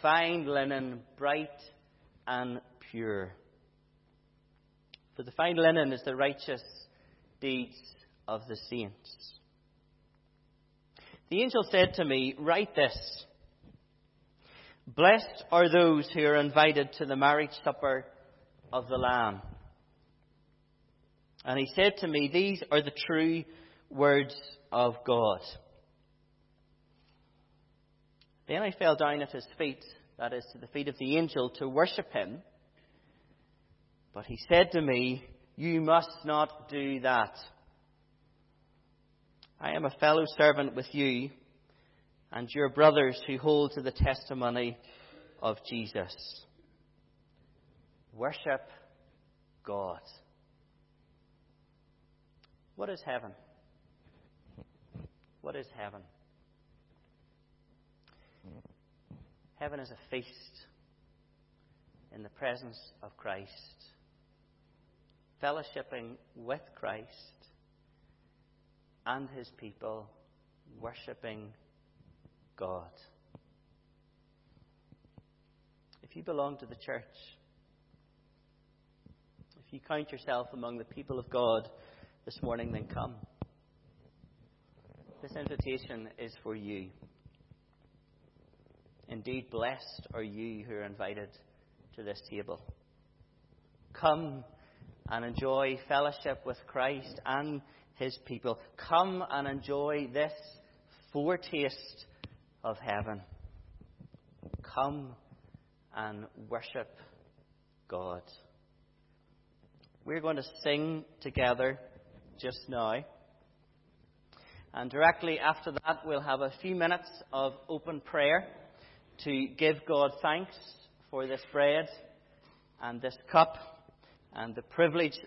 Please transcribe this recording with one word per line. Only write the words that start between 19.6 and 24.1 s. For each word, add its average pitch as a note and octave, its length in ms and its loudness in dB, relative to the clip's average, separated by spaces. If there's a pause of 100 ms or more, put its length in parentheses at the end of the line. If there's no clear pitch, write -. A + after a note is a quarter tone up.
And C3 160 -2
he C3+ 60 0 (100)
said G3+ 220 4
to F3+ 100 -4
me, D3 220 0
"These F#3 420 0
are D3+ 100 6
the C#3+ 100 -2
true D#3+ 520 0 (460)
words C#3+ 440 4 (380)